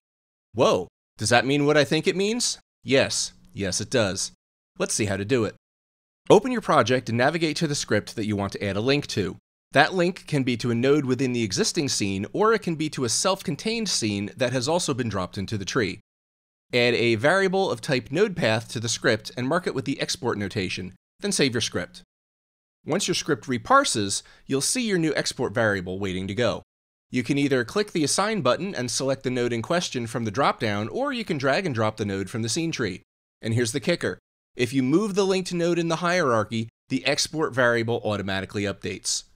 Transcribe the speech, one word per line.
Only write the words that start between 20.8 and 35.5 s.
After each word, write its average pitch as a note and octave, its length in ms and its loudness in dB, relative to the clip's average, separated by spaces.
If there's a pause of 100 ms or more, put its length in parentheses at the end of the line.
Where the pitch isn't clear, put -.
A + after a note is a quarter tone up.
then G3+ 120 -4
save C3+ 220 2
your A2 80 0
script. - 400 -6 (800)
Once E3+ 240 -2
your F3+ 60 0
script - 340 -2
reparses, B2 760 2 (240)
you'll C3+ 140 0
see B3+ 220 -2
your G3+ 160 0
new D#3+ 180 2
export - 380 -2
variable G2 440 0
waiting F#2+ 280 -2
to G2+ 80 -4
go. G2+ 280 0 (480)
You B2 120 0
can C#3+ 160 0
either C3+ 260 2
click G#3 280 -4
the D#3+ 120 0
assign G3 380 0
button D3 320 0
and B2 160 -4
select C3+ 320 -2
the C3 80 -2
node A#2+ 220 0
in A#2 100 -2
question C3+ 440 -2
from A#2 180 -4
the A2 60 -2
dropdown, A2+ 600 0
or C#4 180 -2
you A#3+ 140 -4
can D3+ 140 -2
drag C#3 260 2
and D3 100 -2
drop G#2+ 220 0
the A2 80 -4
node G2 240 -2
from A2+ 140 -4
the A2+ 80 -2
scene E3 200 -2
tree. G2 300 -4 (400)
And A2+ 140 -2
here's A2+ 180 0
the D3+ 80 -2
kicker. B2 380 -2 (380)
If B2 160 0
you C3+ 100 2
move F3+ 320 2
the G3 120 2
linked F#3 260 0